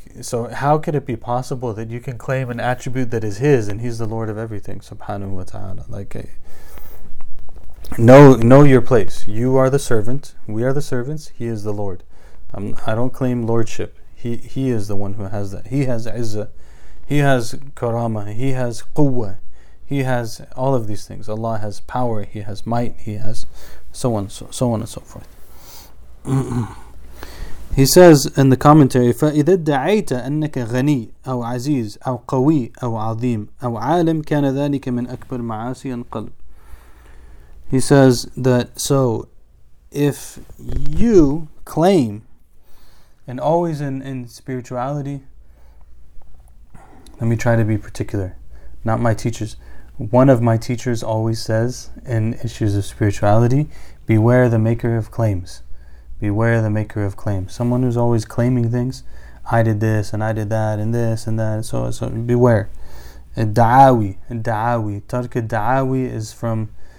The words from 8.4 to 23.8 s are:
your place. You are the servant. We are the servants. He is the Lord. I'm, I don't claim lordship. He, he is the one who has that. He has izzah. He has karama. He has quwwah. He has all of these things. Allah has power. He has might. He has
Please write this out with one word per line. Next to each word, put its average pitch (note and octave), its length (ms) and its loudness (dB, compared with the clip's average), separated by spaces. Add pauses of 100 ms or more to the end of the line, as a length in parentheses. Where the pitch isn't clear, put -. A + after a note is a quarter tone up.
your C3 180 10
place. - 460 8
You A#2+ 280 4
are C3 140 4
the C#3 100 2
servant. A#2 560 4 (100)
We G#2+ 180 -2
are C3 100 2
the D3 80 2
servants. C#3+ 480 -4
He - 160 -6
is A2 180 -4
the G#2 100 -2
Lord. G2+ 300 -2 (500)
I'm, G#2 220 0 (100)
I A2+ 100 2
don't B2 180 2
claim B2 340 -2
lordship. A#2 500 2 (160)
He, A#2+ 240 -4
he C3+ 320 -2
is G#2+ 180 0
the G2+ 80 0
one G2 200 4
who G2+ 80 -2
has G2+ 280 -4
that. - 160 -8
He C3+ 180 0
has A#2 200 2
izzah. A2 440 2 (580)
He C#3+ 120 2
has C3+ 360 2 (200)
karama. A2+ 580 -4
He - 180 2
has B2 320 0 (120)
quwwah. B2+ 420 4 (480)
He C#3 180 -2
has A#2+ 420 -4 (100)
all C3 200 0
of A2+ 120 0
these G#2 200 0
things. F#2+ 220 -6
Allah A2+ 300 -4
has G#2+ 200 -2
power. A#2 440 0
He G#2+ 180 -8
has G#2+ 260 -4
might. A#2 320 0
He G#2+ 160 -4
has A2 300 8 (460)